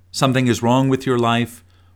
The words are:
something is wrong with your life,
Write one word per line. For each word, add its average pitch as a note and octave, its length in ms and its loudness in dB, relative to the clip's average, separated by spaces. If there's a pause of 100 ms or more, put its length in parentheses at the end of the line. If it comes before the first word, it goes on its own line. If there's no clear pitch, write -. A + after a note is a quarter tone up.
(120)
something C3 360 0
is A2 140 0
wrong C3 280 2
with C3 160 -2
your B2+ 120 0
life, A#2 460 -2 (320)